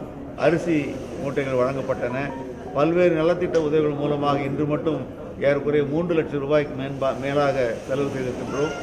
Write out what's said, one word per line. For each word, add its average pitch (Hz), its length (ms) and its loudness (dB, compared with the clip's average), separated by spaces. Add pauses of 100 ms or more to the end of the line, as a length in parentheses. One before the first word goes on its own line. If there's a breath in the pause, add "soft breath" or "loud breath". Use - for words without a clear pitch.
(360)
அரிசி 151 580 2 (280)
மூட்டைகள் 135 320 -2
வழங்கப்பட்டன. 127 640 0 (560)
பல்வேறு 165 400 4
நலத்திட்ட 165 420 2
உதவிகள் 151 340 4
மூலமாக 143 500 0
இன்று 139 240 -2
மட்டும் 147 360 0 (400)
ஏறக்குறைய 143 460 2
மூன்று 165 280 0
லட்சம் 143 260 0
ரூபாய்க்கு 143 420 0
மேன்பா-, 135 380 -2
மேலாக 135 540 2 (140)
செலவு 135 200 0
செய்திருக்கின்றோம். 127 640 -2 (100)